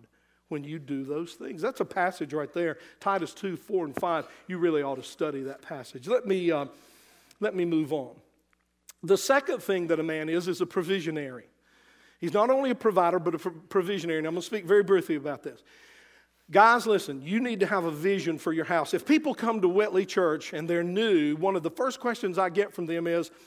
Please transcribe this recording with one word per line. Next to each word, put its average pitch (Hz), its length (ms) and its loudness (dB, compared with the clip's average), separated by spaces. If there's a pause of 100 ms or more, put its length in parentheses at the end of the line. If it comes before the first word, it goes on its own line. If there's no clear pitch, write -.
(480)
when 147 160 -8
you 156 160 -10
do 135 240 -6
those 151 300 -6
things. 226 280 -10
That's 254 180 -2
a - 60 0
passage 175 480 -2
right 147 200 -4
there, 165 260 -2 (200)
Titus 196 360 -2
two, 190 200 -6
four 185 300 -4
and 135 100 -8
five. 165 320 -2 (200)
You 180 100 -6
really 165 240 2
ought 139 140 -2
to 127 80 -10
study 143 400 -6
that 135 180 -12
passage. 131 460 -14
Let 240 180 2
me, 185 260 2
uh, 143 140 0 (720)
let 208 140 -2
me 180 120 0
move 156 280 0
on. 127 220 -6 (880)
The 180 120 4
second 269 460 2
thing 185 260 -2
that 160 120 2
a 160 40 -2
man 156 240 -4
is, 165 200 -2
is 180 140 -2
a 180 40 0
provisionary. 156 800 -4 (760)
He's 165 140 -4
not 214 160 4
only 269 220 4
a 226 40 0
provider, 180 440 4
but 165 160 -2
a - 20 -2
pro-, 180 140 -6
provisionary. 170 640 -2
And 156 80 -2
I'm 160 80 -4
gonna 175 80 -4
speak 202 240 -6
very 208 160 6
briefly 175 360 4
about 139 260 -8
this. 123 180 -12 (920)
Guys, 226 360 8
listen, 156 340 0
you 180 180 -2
need 240 200 -2
to 185 80 2
have 185 180 0
a 165 60 -2
vision 160 480 -2
for 170 120 -2
your 160 140 -2
house. 165 300 0
If 165 100 -2
people 302 300 2
come 226 260 -2
to 180 60 6
Whitley 190 360 4
Church 170 480 0
and 156 160 -6
they're 170 140 2
new, 175 540 2
one 180 200 0
of 175 60 -2
the 165 80 -2
first 247 300 -4
questions 220 400 -2
I 185 100 2
get 202 240 -2
from 175 140 -6
them 170 180 -2
is, 170 240 0 (180)